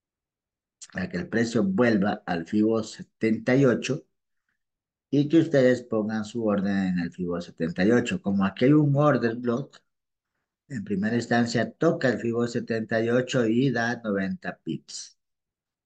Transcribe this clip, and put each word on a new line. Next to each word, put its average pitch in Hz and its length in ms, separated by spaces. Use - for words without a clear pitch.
a 92 140
que 87 100
el 90 100
precio 113 340
vuelva 101 640
al 85 200
Fibo 110 360
setenta 110 720
y 139 120
ocho - 400
y 143 180
que 165 120
ustedes 127 420
pongan 110 420
su 113 220
orden 98 300
en 90 100
el 85 140
Fibo 87 280
setenta 87 440
y 110 80
ocho. 104 300
Como 98 220
aquí 98 220
hay 143 60
un 143 240
order 120 400
block, 123 420
en 117 160
primera 104 320
instancia 117 560
toca 156 360
el 104 100
Fibo 120 280
setenta 113 560
y 113 80
ocho 127 360
y 123 240
da 117 320
noventa 95 560
pips. - 600